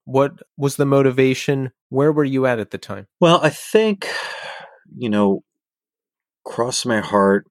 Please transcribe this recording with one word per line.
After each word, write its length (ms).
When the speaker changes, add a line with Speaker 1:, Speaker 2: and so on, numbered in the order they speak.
Speaker 1:
What 360
was 180
the 100
motivation? 840
Where 220
were 120
you 220
at, 140
at 100
the 80
time? 300
Speaker 2:
Well, 220
I 80
think, 580
you 140
know, 340
Cross 400
My 140
Heart, 520